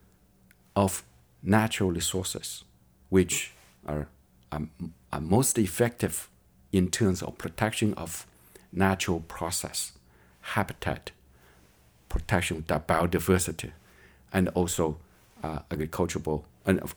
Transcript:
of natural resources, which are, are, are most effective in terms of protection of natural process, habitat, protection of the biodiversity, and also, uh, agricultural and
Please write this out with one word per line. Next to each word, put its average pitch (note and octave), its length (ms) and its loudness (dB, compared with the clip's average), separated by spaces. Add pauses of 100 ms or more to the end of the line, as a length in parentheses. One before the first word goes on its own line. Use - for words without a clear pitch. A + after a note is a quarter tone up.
(760)
of G2 280 2 (400)
natural G#2 480 4
resources, - 760 -4 (460)
which F#2 420 4 (340)
are, D2 220 -4 (420)
are, D2+ 120 -6 (500)
are - 80 -4
most G#2 380 4
effective A2 720 0 (440)
in F2+ 160 4
terms F#2 340 2
of - 160 -10
protection - 560 0
of - 320 -10 (460)
natural F#2 480 2
process, - 720 -6 (480)
habitat, - 680 -4 (1000)
protection - 500 -2
of D#2+ 80 -10
the D#2+ 140 0
biodiversity, E2+ 880 0 (640)
and F#2 180 2
also, F2 480 0 (440)
uh, D#2 180 -6 (100)
agricultural D#2 760 -4 (200)
and F#2+ 160 4 (160)